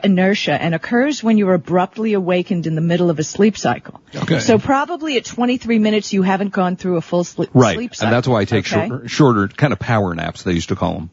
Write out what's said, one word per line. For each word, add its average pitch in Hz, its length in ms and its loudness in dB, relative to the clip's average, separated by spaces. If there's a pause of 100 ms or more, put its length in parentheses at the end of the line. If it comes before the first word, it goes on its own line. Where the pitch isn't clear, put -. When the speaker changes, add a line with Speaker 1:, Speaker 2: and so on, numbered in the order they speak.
Speaker 1:
inertia 185 500 2
and 165 220 -2
occurs 240 480 -2
when 220 160 4
you're 185 160 2
abruptly 185 580 -2
awakened 180 540 0
in 160 80 -2
the 156 60 -2
middle 175 280 2
of 156 80 0
a 156 60 -2
sleep - 340 2
cycle. - 420 -4 (160)
Speaker 2:
Okay. 151 240 0
Speaker 1:
So 220 200 4
probably 285 580 -2
at - 80 -4
twenty-three 240 540 0
minutes, 214 340 0
you 196 80 2
haven't 190 300 0
gone 185 240 0
through 180 220 -2
a 165 40 -2
full 175 220 -2
sli-, - 280 -6
Speaker 2:
Right. 104 240 6
Speaker 1:
sleep - 200 -8
cycle. 110 140 -2
Speaker 2:
And 113 60 2
that's 127 120 0
why 117 140 2
I 98 40 0
take 101 260 -2
Speaker 1:
Okay. - 160 0
Speaker 2:
shorter, 120 200 -8
shorter 113 400 4
kind - 260 0
of - 60 -6
power 104 340 0
naps, 82 300 -8
they 92 100 0
used 85 160 -2
to 98 60 -2
call 85 220 -4
'em. 87 160 -10